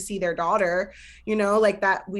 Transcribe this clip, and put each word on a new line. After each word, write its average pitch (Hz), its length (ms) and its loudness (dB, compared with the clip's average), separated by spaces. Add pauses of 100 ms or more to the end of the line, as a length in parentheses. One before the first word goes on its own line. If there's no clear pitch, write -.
see 202 160 -6
their 170 200 -2
daughter, 180 300 0 (560)
you 214 120 0
know, 202 120 2 (140)
like, 202 180 2
that 190 140 2 (140)
we 202 60 -6